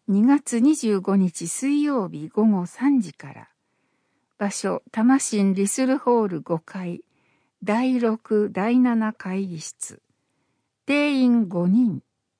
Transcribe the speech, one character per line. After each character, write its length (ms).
二 200
月 340
二 160
十 240
五 160
日 320
水 340
曜 280
日 180
午 160
後 220
三 340
時 140
か 180
ら。 160
場 140
所、 420
多 80
摩 180
市 240
リ 120
ス 180
ル 140
ホ 260
ー 40
ル 140
五 180
階、 420
第 340
六、 540
第 260
七 360
会 340
議 100
室。 420
定 260
員 360
五 180
人。 360